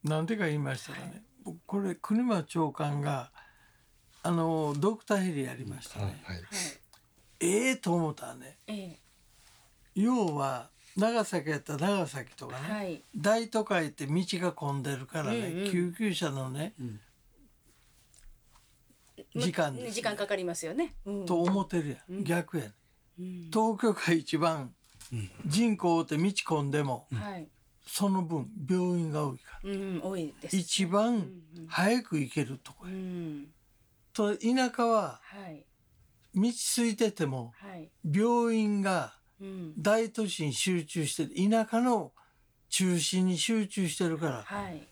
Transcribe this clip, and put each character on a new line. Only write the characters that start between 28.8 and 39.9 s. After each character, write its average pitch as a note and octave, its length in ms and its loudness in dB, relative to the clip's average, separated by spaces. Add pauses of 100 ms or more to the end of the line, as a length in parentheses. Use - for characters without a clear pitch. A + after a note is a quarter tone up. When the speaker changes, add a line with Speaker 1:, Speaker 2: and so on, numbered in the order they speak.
Speaker 1:
院 D#3+ 120 -2
が D3+ 160 0
多 C3 80 -4
い B2+ 40 -16
か - 240 -18
ら。 G3 80 -8
Speaker 2:
う - 20 -4
ん、 F#3+ 300 -4
多 F#3+ 120 -4
い D#3+ 260 -6
で E3 80 -10
す F#3 60 0
ね。 F#3+ 60 4
Speaker 1:
一 F#3+ 240 0
番 G3+ 220 4
Speaker 2:
う - 20 2
ん A#3+ 40 2 (440)
う E3 60 -14
ん。 D#3+ 40 -16
Speaker 1:
早 G3+ 360 2
く D#3+ 160 -2
行 C3 140 -2
け D3 120 2
る C3+ 180 -8
と - 100 -18
こ - 140 -18
や。 F#3 60 -10
Speaker 2:
う - 20 -8
ん。 E3+ 520 -8 (680)
Speaker 1:
と、 G#3 240 0
田 B3 360 2
舎 A#3+ 120 2
は G#3 380 2
Speaker 2:
は G3 260 -14
い。 D3+ 160 -16 (680)
Speaker 1:
道 G#3 160 4
空 A#3+ 380 0
い A3 80 0
て A3 160 2
て F3 140 -2
も、 B2+ 320 -4
Speaker 2:
は G3 180 -16
い。 E3 140 -14 (200)
Speaker 1:
病 A#3 460 4
院 G#3 260 2
が F3+ 360 0 (240)
Speaker 2:
う - 20 -16
ん。 F#3 320 -10
Speaker 1:
大 G#3 360 4